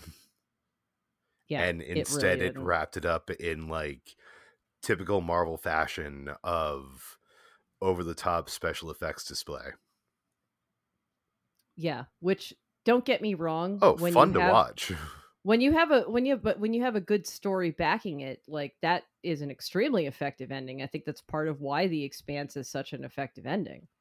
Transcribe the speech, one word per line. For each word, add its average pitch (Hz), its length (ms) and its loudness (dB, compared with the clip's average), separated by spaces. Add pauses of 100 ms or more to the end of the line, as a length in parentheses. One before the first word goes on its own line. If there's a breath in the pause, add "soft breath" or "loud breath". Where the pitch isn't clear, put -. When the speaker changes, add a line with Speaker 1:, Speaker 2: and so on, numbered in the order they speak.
(1500 loud breath)
Speaker 1:
Yeah, 147 160 0
Speaker 2:
And 85 180 -2 (120)
Speaker 1:
it 165 140 -2
really 101 300 2
Speaker 2:
instead, - 40 -2
it 90 120 -2
Speaker 1:
didn't. 135 60 -12
Speaker 2:
wrapped 85 360 -2
it 87 80 -4
up 82 260 -2
in, 80 380 -6
like, 76 480 -8 (680 soft breath)
typical 95 380 0
Marvel 85 360 0
fashion 76 720 -4 (140)
of 73 760 -6 (640 soft breath)
over-the-top 87 680 -2
special 80 400 -6
effects 78 340 -8
display. 71 480 -10 (2000)
Speaker 1:
Yeah, 151 280 -4 (160)
which, 190 340 -2 (300)
don't 247 200 4
get 254 180 0
me 214 120 -2
wrong, 170 480 -2
Speaker 2:
Oh, - 140 10
Speaker 1:
when 175 180 2
Speaker 2:
fun - 180 10
Speaker 1:
you - 20 2
Speaker 2:
to 95 60 4
Speaker 1:
have, 180 120 8
Speaker 2:
watch. 85 440 4
<laughs> 76 60 -10 (420 loud breath)
Speaker 1:
when 220 160 6
you 277 120 6
have 311 200 6
a, 247 100 8
when 247 240 0
you, 277 100 2
but 202 240 -2
when 220 140 0
you 233 100 0
have 240 120 0
a 202 60 0
good 208 240 0
story 185 460 -2
backing 165 480 0
it, 135 280 -10
like, 147 340 -8
that 170 220 2 (180)
is 156 200 -2
an 143 80 -6
extremely 196 560 0
effective 135 460 -6
ending. 131 300 -8
I 135 60 -6
think 147 160 -10
that's - 180 -10
part 156 260 -4
of 143 120 -6
why 143 280 0
The 156 160 -2
Expanse 143 520 -10
is 135 140 -8
such 135 240 -8
an 131 100 -10
effective 127 420 -10
ending. 135 420 -6 (120)